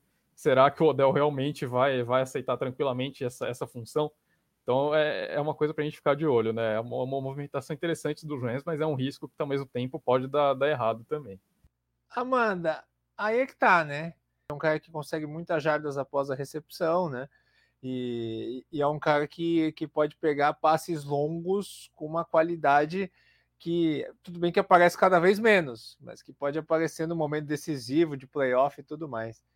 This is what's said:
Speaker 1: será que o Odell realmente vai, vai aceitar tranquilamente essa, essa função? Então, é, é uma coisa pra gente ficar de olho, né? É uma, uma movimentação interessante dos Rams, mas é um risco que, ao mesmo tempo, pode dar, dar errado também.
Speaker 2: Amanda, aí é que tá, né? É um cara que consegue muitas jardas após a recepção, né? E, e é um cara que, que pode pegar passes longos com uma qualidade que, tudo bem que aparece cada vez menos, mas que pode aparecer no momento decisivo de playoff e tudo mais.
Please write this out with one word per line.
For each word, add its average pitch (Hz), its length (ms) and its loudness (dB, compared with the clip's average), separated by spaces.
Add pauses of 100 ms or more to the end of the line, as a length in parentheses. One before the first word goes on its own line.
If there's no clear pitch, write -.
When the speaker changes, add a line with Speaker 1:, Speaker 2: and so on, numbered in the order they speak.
(360)
Speaker 1:
será 135 340 6
que - 100 -4
o 160 60 6
Odell 135 240 4
realmente 143 560 0
vai, 123 380 2
vai 127 180 2
aceitar 127 340 -4
tranquilamente 131 680 -4
essa, 123 240 -6
essa 123 180 -8
função? 147 420 -4 (540)
Então, 139 320 2
é, 143 400 0
é 147 60 -2
uma 147 120 -2
coisa 151 220 0
pra 151 80 -2
gente 147 140 -6
ficar 143 180 2
de 147 100 -2
olho, 117 280 4
né? 110 240 0
É 113 40 -2
uma, 120 220 -6
uma 135 180 -4
movimentação 139 540 -8
interessante 156 500 -4
dos 147 160 -6
Rams, 123 240 -4
mas 160 160 -4
é 156 60 0
um 156 80 0
risco 135 340 -6
que, - 140 -8
ao 143 60 -6
mesmo 139 180 -2
tempo, 127 320 -6
pode 131 300 0
dar, 139 260 2
dar 135 140 0
errado 113 400 -2
também. 123 320 -10 (680)
Speaker 2:
Amanda, 220 760 -2 (340)
aí 220 220 0
é 269 60 0
que - 100 -14
tá, 180 280 4
né? 151 300 -6 (340)
É 147 60 -8
um 151 40 -10
cara 156 200 2
que 165 140 -20
consegue 151 340 -6
muitas 165 340 -4
jardas 151 380 0
após 139 320 -2
a 131 60 -4
recepção, 160 720 -4
né? 135 180 -8 (540)
E, 120 880 -6
e 147 80 -4
é 143 60 2
um 151 120 -2
cara 147 300 0
que, 165 440 0
que 156 140 -8
pode 151 300 -2
pegar 147 380 0
passes 156 500 0
longos 165 880 -4
com 156 120 -10
uma 165 180 -4
qualidade 165 880 2 (460)
que, 165 520 -2 (140)
tudo 175 160 -12
bem 175 100 2
que 170 80 0
aparece 175 400 6
cada 185 220 6
vez 190 180 6
menos, 185 640 2
mas 120 200 -16
que - 120 -20
pode 143 260 -4
aparecer 160 480 0
no 170 80 -4
momento 151 300 -2
decisivo 147 720 -2
de 131 100 -14
playoff 135 540 2
e - 20 -16
tudo 151 240 -12
mais. 113 380 -8 (120)